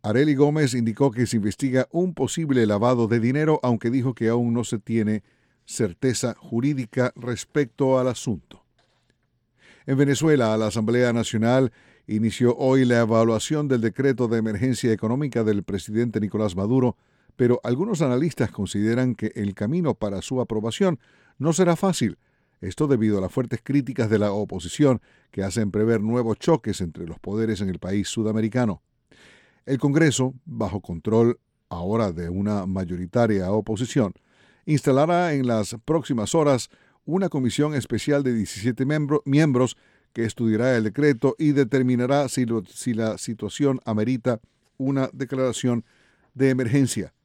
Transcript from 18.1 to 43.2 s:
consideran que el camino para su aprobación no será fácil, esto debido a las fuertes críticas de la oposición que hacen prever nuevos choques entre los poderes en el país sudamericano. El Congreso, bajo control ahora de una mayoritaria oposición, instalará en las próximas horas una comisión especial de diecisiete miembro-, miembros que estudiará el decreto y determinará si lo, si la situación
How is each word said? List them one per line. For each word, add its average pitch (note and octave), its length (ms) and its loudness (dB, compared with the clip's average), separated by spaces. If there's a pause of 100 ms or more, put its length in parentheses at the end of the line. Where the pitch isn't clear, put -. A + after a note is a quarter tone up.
consideran A2 640 -2
que - 180 -6
el G2+ 200 -4
camino C#3 400 -2
para G2 280 -6
su B2+ 180 -4
aprobación A#2 600 -2 (380)
no D3+ 140 0
será F3 220 4
fácil, D#3+ 440 -2 (420)
esto F#2 260 -4
debido A2 300 2
a G2 60 0
las F#2 100 -4
fuertes B2 300 -4
críticas B2+ 480 -2
de G#2+ 80 4
la G#2 140 0
oposición G#2 680 0 (300)
que G2 120 -6
hacen G2+ 280 -2
prever G#2+ 320 0
nuevos A2+ 360 -2
choques A#2+ 440 0
entre F2 240 -8
los E2 120 -14
poderes G#2+ 440 -4
en G2 80 -4
el F2 80 -6
país G2 300 -4
sudamericano. A2 760 -2 (800)
El C3+ 140 -2
Congreso, C#3 560 2 (100)
bajo G#2 380 -6
control A2 580 2 (300)
ahora F#2+ 420 -2
de E2+ 160 -8
una G2+ 380 -4
mayoritaria F#2 840 -2
oposición, G#2+ 640 -2 (540)
instalará D#3 640 2
en C3+ 140 0
las A2 280 -2 (120)
próximas C#3 480 -2
horas C#3+ 340 2 (380)
una F3+ 240 -2
comisión D3 440 0
especial C#3+ 480 0
de B2+ 120 0
diecisiete A2+ 500 -2
miembro-, D3 400 0
miembros C3+ 540 2 (340)
que A#2 120 -2
estudiará A2+ 520 2
el A2+ 80 2
decreto C3 540 2
y D3+ 140 2
determinará C3 760 2
si B2+ 160 -2
lo, A2+ 220 -2
si - 260 -6
la A2 240 -2
situación B2 680 -2